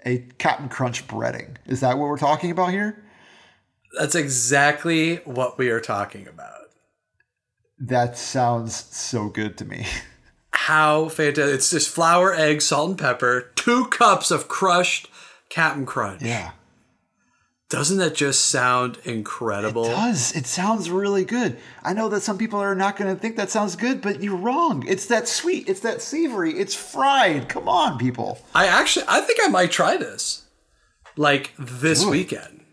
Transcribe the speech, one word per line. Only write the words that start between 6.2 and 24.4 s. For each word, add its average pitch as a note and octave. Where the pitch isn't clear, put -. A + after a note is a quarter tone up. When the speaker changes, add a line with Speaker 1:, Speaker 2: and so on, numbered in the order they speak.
Speaker 2:
about. C#2
Speaker 1:
That A#2+
sounds A#2+
so -
good G#2+
to G2+
me. G2
<laughs> -
Speaker 2:
How D#3
fantastic! D3
It's C3+
just -
flour, F3
egg, D3+
salt, D#3
and F#3+
pepper, B2+
two A#3+
cups G3
of C#3+
crushed F3+
Cap'n D3+
Crunch. G2+
Speaker 1:
Yeah. A2
Speaker 2:
Doesn't C#3+
that F3+
just C#3
sound B2
incredible? A2
Speaker 1:
It A#2
does. E3
It D3
sounds F#3
really G3
good. A3
I E3+
know A3
that G3+
some G3+
people A3
are G3
not G3
gonna F#3+
think A3
that G3+
sounds G#3
good, A#3+
but G3+
you're G3
wrong. B3